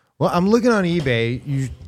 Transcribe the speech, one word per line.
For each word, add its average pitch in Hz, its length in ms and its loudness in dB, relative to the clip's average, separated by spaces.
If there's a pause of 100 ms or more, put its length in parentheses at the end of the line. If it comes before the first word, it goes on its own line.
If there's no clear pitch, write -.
(200)
Well, 165 140 0
I'm 180 160 2
looking 240 220 4
on 208 140 2
eBay. 127 600 -2
You, 135 240 -4 (180)